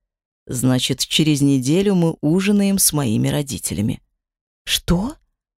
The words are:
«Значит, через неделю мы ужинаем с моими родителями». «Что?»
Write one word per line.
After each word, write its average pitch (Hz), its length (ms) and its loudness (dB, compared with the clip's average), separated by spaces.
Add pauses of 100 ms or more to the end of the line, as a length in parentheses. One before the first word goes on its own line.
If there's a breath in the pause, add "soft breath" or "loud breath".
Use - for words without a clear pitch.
(480)
«Значит, 127 520 -2
через 151 420 0
неделю 143 540 2
мы 170 240 0
ужинаем 196 580 2
с - 140 0
моими 131 380 0
родителями». 135 720 -4 (640)
«Что?» 202 500 -2 (440)